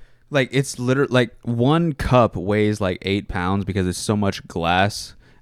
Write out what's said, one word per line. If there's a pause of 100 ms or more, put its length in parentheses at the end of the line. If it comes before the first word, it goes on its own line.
(320)
Like,
it's
liter-,
like,
one
cup
weighs,
like,
eight
pounds
because
it's
so
much
glass. (260)